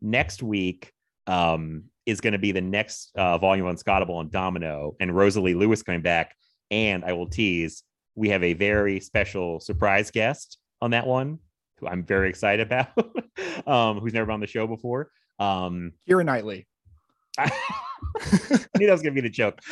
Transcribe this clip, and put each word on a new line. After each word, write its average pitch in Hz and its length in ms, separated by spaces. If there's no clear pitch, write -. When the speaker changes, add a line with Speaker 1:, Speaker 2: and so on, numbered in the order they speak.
Speaker 1:
next 120 400
week, 98 520
um, 80 600
is 110 160
gonna 104 160
be 98 160
the 92 80
next, 101 560
uh, 90 200
volume 95 280
of 90 60
Unscottable 92 440
on 80 140
Domino 85 720
and 90 120
Rosalie 98 420
Lewis 107 280
coming 87 180
back. 85 320
And 104 320
I 90 80
will 87 160
tease, 85 560
we 107 140
have 95 140
a 87 100
very 101 480
special 90 580
surprise 101 520
guest 113 460
on 120 100
that 120 140
one, 135 340
who - 80
I'm 90 160
very 95 260
excited 107 360
about, 127 220
<laughs> 339 400
um, 113 320
who's 110 140
never 113 120
been 110 100
on 104 40
the 104 80
show 110 200
before. 123 440
Um, 90 540
Speaker 2:
Keira 185 140
Knightley. 107 480
Speaker 1:
<laughs> - 640
I 143 140
knew 208 80
that 190 60
was 160 80
gonna 147 120
be 135 80
the 117 80
joke. 104 300